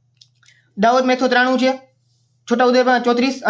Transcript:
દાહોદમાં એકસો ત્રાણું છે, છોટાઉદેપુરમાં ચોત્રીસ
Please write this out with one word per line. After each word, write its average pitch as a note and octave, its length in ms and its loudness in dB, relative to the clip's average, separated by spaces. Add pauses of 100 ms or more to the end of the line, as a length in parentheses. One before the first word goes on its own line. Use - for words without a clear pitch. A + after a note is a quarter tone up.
(840)
દાહોદમાં B3+ 320 2
એકસો C4 180 -2
ત્રાણું B3+ 300 0
છે, C4 80 2 (760)
છોટાઉદેપુરમાં B3 600 0
ચોત્રીસ B3 420 -2